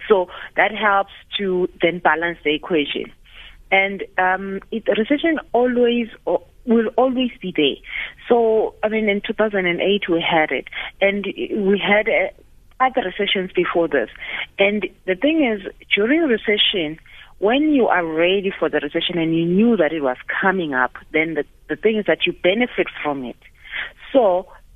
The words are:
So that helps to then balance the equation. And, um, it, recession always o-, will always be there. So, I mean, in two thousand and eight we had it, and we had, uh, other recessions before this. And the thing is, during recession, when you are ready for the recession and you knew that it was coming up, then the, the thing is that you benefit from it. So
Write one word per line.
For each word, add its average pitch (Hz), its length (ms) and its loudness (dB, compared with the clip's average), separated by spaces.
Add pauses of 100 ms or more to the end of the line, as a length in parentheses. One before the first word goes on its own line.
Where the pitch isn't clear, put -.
So 185 220 2 (280)
that 196 180 2
helps 202 380 0 (260)
to 185 320 0 (100)
then 170 200 0
balance 165 440 0
the 151 100 0
equation. 151 560 -2 (600)
And, 196 320 0 (140)
um, 190 420 0 (100)
it, 226 160 -6
recession 285 540 0 (120)
always 240 560 2 (180)
o-, 170 180 -2 (220)
will 226 300 4
always 254 340 0 (100)
be 185 160 -8
there. 139 200 2 (520)
So, 220 540 2
I 214 60 0
mean, 220 200 0
in 202 120 0
two - 120 -4
thousand 208 340 0
and 175 140 0
eight 196 280 0
we 165 140 0
had 160 280 2
it, - 180 -6 (320)
and 196 260 0
we 196 520 0
had, 202 300 0
uh, 180 200 0 (520)
other 240 220 0
recessions 190 500 -4
before 170 360 0
this. 123 200 0 (500)
And 202 280 0 (200)
the 185 80 0
thing 302 300 2
is, 208 220 -2 (280)
during 240 280 2
recession, 208 760 0 (400)
when 285 340 2
you 247 160 4
are 175 180 0
ready 180 500 0
for 156 140 -2
the 147 100 0
recession 165 380 -4
and 165 180 0
you 165 80 0
knew 208 320 4
that 156 160 2
it 160 100 -4
was 127 140 0 (240)
coming 185 320 0
up, 127 200 0 (200)
then 160 220 0
the, 147 100 -2 (240)
the 156 80 -4
thing 220 220 0
is 202 80 -4
that 160 200 0
you 175 60 0
benefit 196 540 0 (160)
from 139 220 -4
it. 117 120 -10 (760)
So 190 340 4 (300)